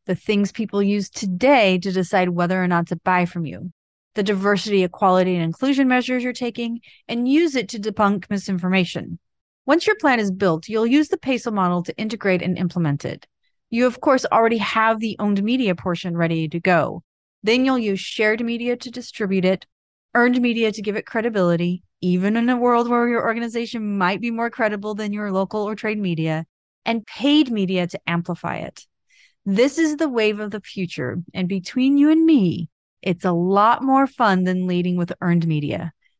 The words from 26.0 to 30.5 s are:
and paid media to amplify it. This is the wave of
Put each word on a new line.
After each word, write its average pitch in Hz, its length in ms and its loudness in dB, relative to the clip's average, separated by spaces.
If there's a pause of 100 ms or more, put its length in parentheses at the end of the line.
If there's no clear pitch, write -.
and 226 220 -4
paid 285 440 2
media 185 360 0
to - 200 -8
amplify 170 500 -4
it. - 300 -12 (580)
This 247 340 2
is 311 180 2
the 311 120 0
wave 214 300 0
of 208 140 -6